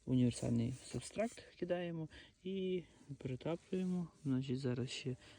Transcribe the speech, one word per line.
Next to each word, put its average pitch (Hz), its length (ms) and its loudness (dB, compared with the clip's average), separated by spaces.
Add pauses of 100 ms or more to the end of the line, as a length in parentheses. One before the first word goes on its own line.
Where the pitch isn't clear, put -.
універсальний 123 680 4 (100)
субстракт - 580 -4 (160)
кидаємо 175 500 0 (360)
і 185 380 0 (360)
перетаплюємо. 170 920 -2 (160)
Значить, 131 360 2
зараз 123 300 0
ще 127 260 -4 (220)